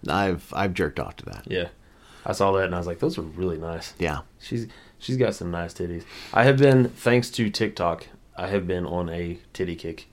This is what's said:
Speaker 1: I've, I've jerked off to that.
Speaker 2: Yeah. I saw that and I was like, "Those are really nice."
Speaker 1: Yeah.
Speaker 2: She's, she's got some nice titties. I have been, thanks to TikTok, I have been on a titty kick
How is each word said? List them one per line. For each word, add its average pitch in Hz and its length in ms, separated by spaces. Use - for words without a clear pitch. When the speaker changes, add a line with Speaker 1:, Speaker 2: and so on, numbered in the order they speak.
Speaker 1:
I've, 90 460
I've 95 200
jerked 82 240
off 60 180
to - 100
that. - 200
Speaker 2:
Yeah. 87 220
I - 80
saw 98 200
that 95 120
and 87 100
I 90 40
was 87 80
like, 87 120
"Those - 200
are 87 40
really 82 360
nice." 82 400
Speaker 1:
Yeah. 78 220
Speaker 2:
She's, 117 280
she's 127 180
got 110 180
some 87 160
nice 85 220
titties. 87 320
I 113 100
have 135 140
been, 131 300
thanks 123 420
to 113 200
TikTok, 87 560
I 90 120
have 95 180
been 90 200
on 87 220
a 85 300
titty 87 220
kick 82 360